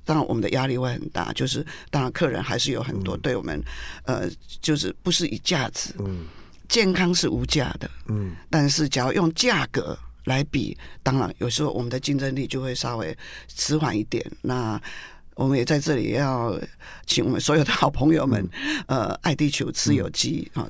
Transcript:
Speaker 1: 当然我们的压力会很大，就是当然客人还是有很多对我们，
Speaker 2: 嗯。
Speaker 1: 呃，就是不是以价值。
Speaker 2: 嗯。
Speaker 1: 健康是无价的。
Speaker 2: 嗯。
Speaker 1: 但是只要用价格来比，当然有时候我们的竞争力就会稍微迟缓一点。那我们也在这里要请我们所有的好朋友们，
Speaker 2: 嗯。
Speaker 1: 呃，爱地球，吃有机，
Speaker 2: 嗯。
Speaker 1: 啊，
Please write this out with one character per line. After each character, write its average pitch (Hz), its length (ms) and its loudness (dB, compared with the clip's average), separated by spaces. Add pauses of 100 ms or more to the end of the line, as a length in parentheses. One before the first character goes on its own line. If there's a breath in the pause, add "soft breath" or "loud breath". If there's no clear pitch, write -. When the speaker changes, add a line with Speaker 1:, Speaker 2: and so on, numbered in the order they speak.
Speaker 1:
当 156 140 2
然 - 80 2
我 - 80 -2
们 113 80 2
的 98 80 0
压 131 160 2
力 127 100 0
会 127 160 0
很 - 160 -6
大， - 240 -4
就 - 140 0
是 131 180 -2 (260 loud breath)
当 143 120 2
然 - 100 0
客 165 160 0
人 127 140 -2
还 127 160 -2
是 135 140 0
有 113 100 -2
很 117 200 -4
多 92 140 -2
对 127 180 -2
我 104 80 -2
们， 76 160 -4 (460 loud breath)
Speaker 2:
嗯。 120 140 0
Speaker 1:
呃， 92 120 -2 (300)
就 151 160 2
是 143 260 -2
不 185 80 0
是 170 180 2
以 110 100 -4
价 139 320 0
值。 - 280 -6
Speaker 2:
嗯。 92 280 -4 (420 loud breath)
Speaker 1:
健 202 240 4
康 180 220 4
是 170 120 2
无 123 200 0
价 - 340 0
的。 - 100 -6 (180)
Speaker 2:
嗯。 101 240 -2 (180)
Speaker 1:
但 147 180 4
是 147 180 2
只 135 120 0
要 127 160 2
用 170 180 4
价 170 400 2
格 76 260 -2 (280)
来 135 180 2
比， 90 320 -2 (260 loud breath)
当 131 160 4
然 101 200 0
有 120 120 -2
时 151 140 0
候 139 80 0
我 117 80 -2
们 120 100 -4
的 131 80 -2
竞 139 180 0
争 135 200 0
力 135 100 -2
就 131 160 -4
会 131 100 -4
稍 120 260 -2
微 80 180 -4 (320 loud breath)
迟 - 280 0
缓 143 200 2
一 107 80 2
点。 - 200 -2 (180)
那 117 380 0 (640 loud breath)
我 135 60 4
们 135 100 4
也 120 60 4
在 151 160 4
这 143 160 2
里 107 160 0
要 120 440 0 (500 loud breath)
请 - 180 2
我 107 40 2
们 127 120 2
所 - 160 4
有 151 80 6
的 - 80 0
好 139 180 4
朋 151 240 4
友 135 120 2
们， 92 220 2 (380 loud breath)
Speaker 2:
嗯。 131 160 2
Speaker 1:
呃， 98 200 -2
爱 156 120 2
地 147 160 2
球， 135 220 -2
吃 - 220 4
有 - 160 2
机， - 440 -2
Speaker 2:
嗯。 120 80 -2
Speaker 1:
啊， - 80 -6